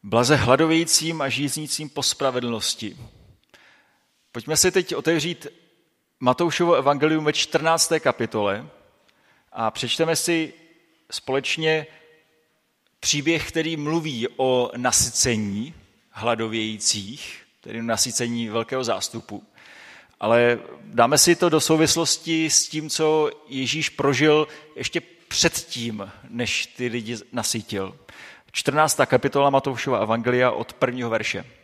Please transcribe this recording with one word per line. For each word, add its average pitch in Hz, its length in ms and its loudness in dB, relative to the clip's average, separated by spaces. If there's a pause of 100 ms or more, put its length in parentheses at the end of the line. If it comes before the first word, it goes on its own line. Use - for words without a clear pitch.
Blaze 120 320 4
hladovějícím 160 840 2
a 135 80 -2
žíznícím 147 600 -6
po 143 140 -8
spravedlnosti. 120 960 -2 (1300)
Pojďme 147 260 -4
si 185 140 4
teď 185 240 0
otevřít 160 520 -2 (720)
Matoušovo 170 540 2
evangelium 151 520 2
ve 151 80 2
čtrnácté 160 680 0
kapitole 110 680 -2 (840)
a 110 200 -2
přečteme 156 440 -2
si 165 380 -2 (580)
společně 156 760 -2 (1120)
příběh, 151 480 0
který 160 300 -4
mluví 147 500 -4 (100)
o 127 400 2
nasycení 117 960 0 (380)
hladovějících, 110 1300 -4 (160)
tedy - 200 -10
nasycení 117 680 -2
velkého 117 340 -2
zástupu. 104 600 -6 (760)
Ale 117 400 4 (220)
dáme 120 360 4
si 170 180 6
to 175 140 2
do 156 120 4
souvislosti 160 880 2
s - 200 2
tím, 151 200 -8
co 156 400 2 (180)
Ježíš 135 420 -4
prožil 147 580 4 (280)
ještě 165 260 -6 (260)
předtím, 117 840 -2 (180)
než - 360 -4
ty 123 220 -6
lidi 117 300 -6 (140)
nasytil. 104 680 -6 (540)
Čtrnáctá 151 540 2
kapitola 139 440 2
Matoušova 135 500 0
evangelia 117 520 2
od - 220 -6
prvního 123 360 -2
verše. 107 360 -4 (180)